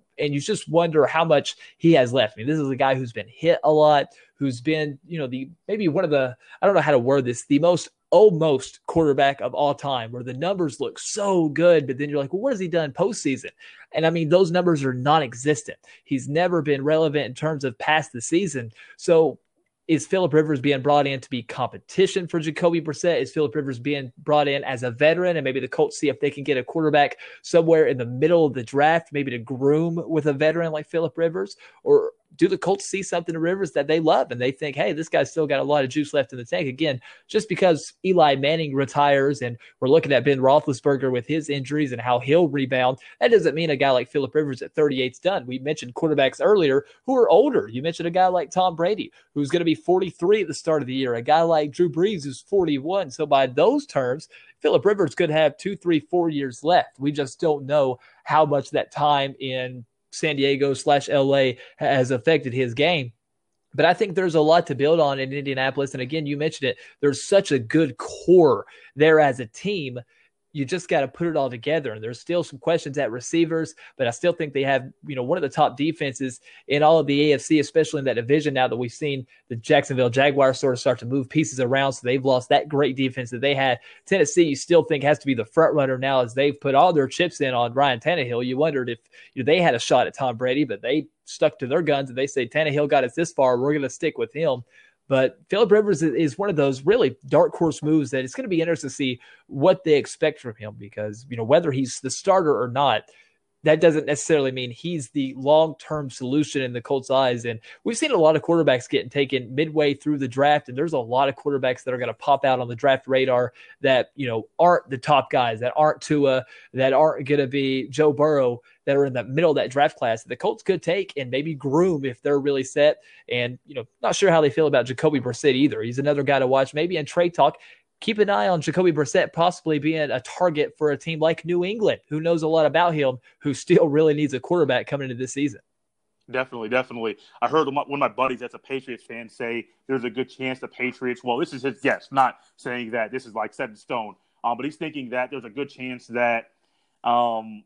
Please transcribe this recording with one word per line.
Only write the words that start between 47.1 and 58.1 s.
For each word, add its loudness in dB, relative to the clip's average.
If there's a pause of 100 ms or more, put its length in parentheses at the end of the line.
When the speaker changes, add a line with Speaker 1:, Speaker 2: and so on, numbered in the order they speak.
Speaker 1:
are 6
older. 4
You -8
mentioned -6
a -4
guy 2
like -2
Tom 0
Brady, -2 (220)
who's -4
gonna 0
be 2
forty-three 0
at -4
the -8
start -2
of -6
the -6
year, -2
a -6
guy 4
like 0
Drew 0
Brees, -2
who's -10
forty-one. -2
So -6
by 4
those 2
terms, -4 (300)
Phillip 4
Rivers 2
could 0
have 2
two, -6
three, 0
four -2
years -6
left. 0
We -2
just -6
don't -2
know 0 (260)